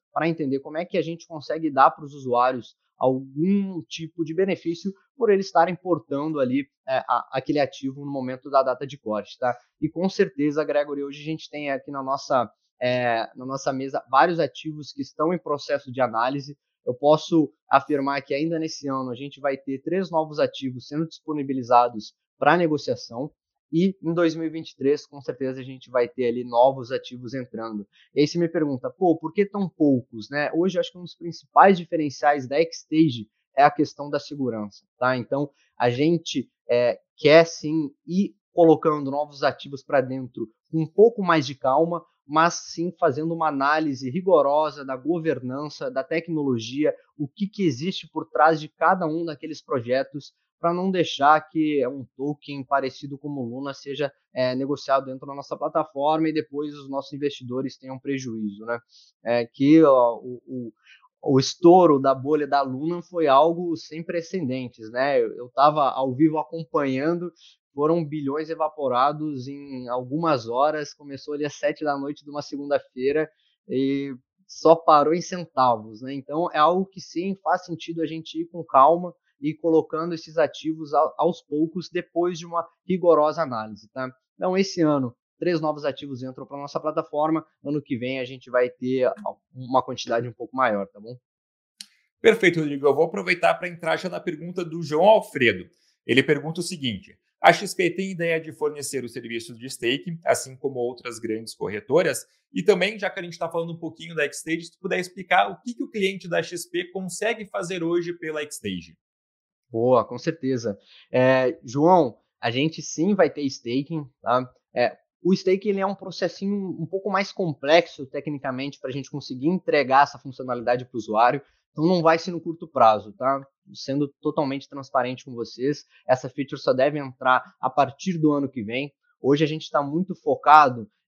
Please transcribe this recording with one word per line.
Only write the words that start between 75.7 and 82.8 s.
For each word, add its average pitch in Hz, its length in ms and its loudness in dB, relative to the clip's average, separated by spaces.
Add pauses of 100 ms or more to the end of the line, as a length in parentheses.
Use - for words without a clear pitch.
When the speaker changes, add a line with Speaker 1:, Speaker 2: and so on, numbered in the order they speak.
Speaker 1:
né? 131 140 -10
Então, 147 380 -4
é 160 60 0
algo 180 280 4
que - 160 -16
sim, 190 400 -6
faz 180 240 0
sentido 165 340 -8
a 160 60 -2
gente 160 340 -10
ir 170 60 -8
com 165 180 -12
calma 165 480 4 (280)
e 147 120 -2
colocando 160 640 0
esses 160 240 -8
ativos 151 560 -2
a-, 147 240 2
aos 170 240 -2
poucos 160 480 -4
depois 175 480 -4
de 170 80 -14
uma 170 200 -4 (220)